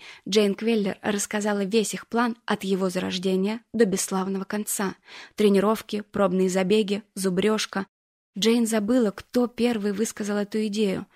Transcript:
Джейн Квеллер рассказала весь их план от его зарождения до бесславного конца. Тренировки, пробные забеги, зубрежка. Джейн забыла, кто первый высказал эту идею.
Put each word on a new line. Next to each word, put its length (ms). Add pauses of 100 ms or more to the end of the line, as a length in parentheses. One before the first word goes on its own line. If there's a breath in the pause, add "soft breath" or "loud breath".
(280 loud breath)
Джейн 280
Квеллер 480
рассказала 600
весь 300
их 140
план 280 (100)
от 180
его 260
зарождения 720 (120)
до 120
бесславного 580
конца. 520 (400 loud breath)
Тренировки, 680 (100)
пробные 380
забеги, 540 (100)
зубрежка. 720 (500)
Джейн 300
забыла, 460
кто 340
первый 480
высказал 440
эту 280
идею. 400 (100)